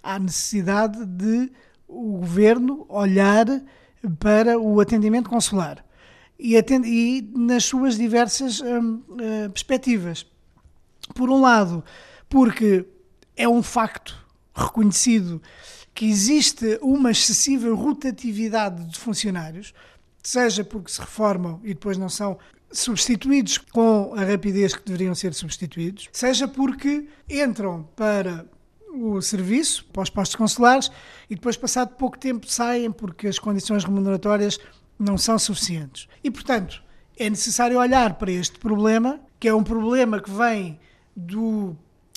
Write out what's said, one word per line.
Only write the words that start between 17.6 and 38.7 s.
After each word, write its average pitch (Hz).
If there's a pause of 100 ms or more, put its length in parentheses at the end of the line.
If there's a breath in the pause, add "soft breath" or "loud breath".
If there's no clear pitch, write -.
rotatividade 220
de 165
funcionários, 185 (500 soft breath)
seja 226
porque -
se -
reformam 180
e 220
depois 190
não 190
são 202 (320 soft breath)
substituídos 247
com 220
a 202
rapidez 196
que -
deveriam 180
ser 175
substituídos, 170
seja 254
porque 277 (220 loud breath)
entram 208
para 190 (460)
o 226
serviço, 208
para 190
os 185
postos -
consulares, 240 (400 loud breath)
e 220
depois, 226
passado -
pouco -
tempo, 247
saem 240
porque 208
as 190
condições 208
remuneratórias 196 (400 loud breath)
não 202
são 220
suficientes. 160 (160 soft breath)
E, 277
portanto, - (340 soft breath)
é 220
necessário 240
olhar 247
para 185
este 180
problema, 226 (180)